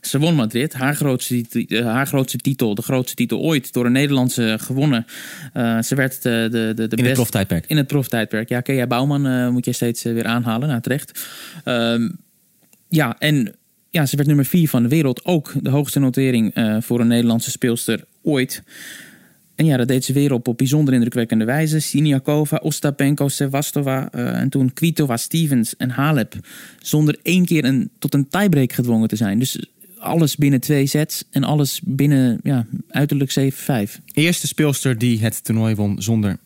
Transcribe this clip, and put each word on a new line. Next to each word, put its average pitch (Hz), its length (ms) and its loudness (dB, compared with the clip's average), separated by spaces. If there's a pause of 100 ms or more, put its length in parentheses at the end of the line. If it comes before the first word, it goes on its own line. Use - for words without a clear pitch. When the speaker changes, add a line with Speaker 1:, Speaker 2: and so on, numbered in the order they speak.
Speaker 1:
Ze - 180 -2
won 165 160 2
Madrid, 120 380 0
haar 135 220 -2
grootste 131 520 -2
tit-, - 240 -4
eh, 113 140 0
haar 123 220 0
grootste 135 300 -2
titel, 120 380 0
de 117 60 -4
grootste 127 340 -4
titel 117 240 -2
ooit 156 340 -2
door 123 120 0
een 120 60 2
Nederlandse 127 720 2
gewonnen. 131 440 0 (480)
Eh, 117 280 0
ze 135 140 -2
werd 131 280 -2
de, 117 280 0
de, 113 220 -2
de, - 0 -
de 113 80 -4
Speaker 2:
In 110 80 -2
het 113 120 -2
Speaker 1:
best-, 123 120 2
Speaker 2:
proftijdperk. 101 540 0
Speaker 1:
in 156 100 0
het 139 100 2
proftijdperk. 113 640 -2
Ja, 123 120 -2
Kea 127 260 0
Bouwman, 139 400 0
eh, 123 220 0
moet 123 160 0
je 127 60 -2
steeds, 117 340 -2
eh, 117 80 -2
weer 113 120 -2
aanhalen, 120 420 -2
nou, 120 140 -2
terecht. - 460 -6 (360)
Ehm, 117 460 0 (800)
ja, 139 300 0
en 143 360 0 (340)
ja, 156 160 0
ze 131 100 -2
werd 143 120 2
nummer 143 180 4
vier 165 240 2
van 120 140 2
de 117 60 2
wereld. 139 360 0
Ook 170 360 0
de 139 80 -4
hoogste 143 300 0
notering, 127 540 2
eh, 110 260 0
voor 120 200 -2
een 117 80 4
Nederlandse 117 440 2
speelster 117 520 -2 (180)
ooit. 135 420 -2 (920)
En 156 100 2
ja, 139 120 4
dat 120 100 2
deed 127 180 0
ze 135 80 -2
weer 143 200 2
op, 120 140 -2
op 117 100 -2
bijzonder 135 360 2
indrukwekkende 113 520 2
wijze. 156 340 0
Siniakova, 147 800 0
Ostapenko, 143 680 0
Sevastova, 139 840 -2
eh, 120 280 -4
en 135 100 0
toen 131 240 0
Kvitova, 151 440 0
Stevens 139 600 0
en 127 120 -4
Halep. 135 460 0 (460)
Zonder 151 420 2
één 180 220 2
keer 156 200 0
een, 131 240 0 (100)
tot - 140 -4
een 139 160 2
tiebreak 170 440 2
gedwongen 113 340 2
te 117 80 -2
zijn. 107 240 0
Dus - 260 -4 (320)
alles 160 380 0
binnen 143 240 4
twee 139 280 2
sets - 440 -2
en 139 120 0
alles 147 400 0
binnen, 135 600 2
ja, 127 220 0 (240)
uiterlijk 143 420 0
zeven 135 320 0
vijf. 110 360 -2 (140)
Speaker 2:
Eerste 160 340 0
speelster 139 500 0
die 117 220 0
het 113 240 -2
toernooi 110 320 0
won 101 260 -2
zonder 104 440 0